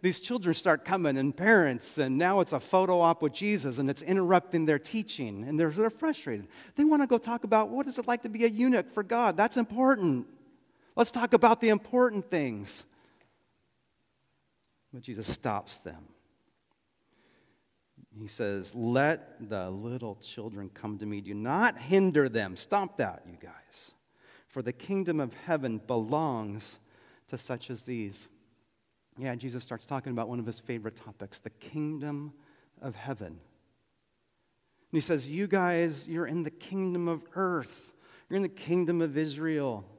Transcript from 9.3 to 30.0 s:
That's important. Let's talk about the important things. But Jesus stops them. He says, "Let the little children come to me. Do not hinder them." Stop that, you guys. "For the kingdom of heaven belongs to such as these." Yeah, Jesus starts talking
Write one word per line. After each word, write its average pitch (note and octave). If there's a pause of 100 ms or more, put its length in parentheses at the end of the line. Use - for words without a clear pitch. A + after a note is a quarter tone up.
That's G#3+
important. G#3+ (680)
Let's -
talk A#3+
about A3+
the A3+
important G#3+
things. A#2+ (2000)
But B2
Jesus G#2+
stops -
them. D#2+ (2000)
He G#2+
says, G2+
"Let B2+
the F#2+
little A2+
children G#2
come G#2
to G#2+
me. G#2
Do G2
not C#3
hinder D3+
them." G#2
Stop G3
that, F#2
you F2
guys. - (560)
"For C3+
the A#2+
kingdom F3
of B2
heaven C3
belongs A#2 (480)
to B2+
such -
as A#2
these." G#2+ (880)
Yeah, B2
Jesus B2
starts -
talking C3+